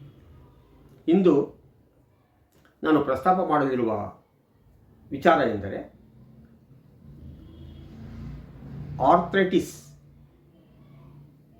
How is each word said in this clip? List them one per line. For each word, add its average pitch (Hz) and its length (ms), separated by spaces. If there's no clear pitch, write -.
ಇಂದು 170 460
ನಾನು 156 220
ಪ್ರಸ್ತಾಪ 185 440
ಮಾಡಲಿರುವ 120 640
ವಿಚಾರ 151 300
ಎಂದರೆ 107 400
ಆರ್ಥ್ರೈಟಿಸ್, 180 840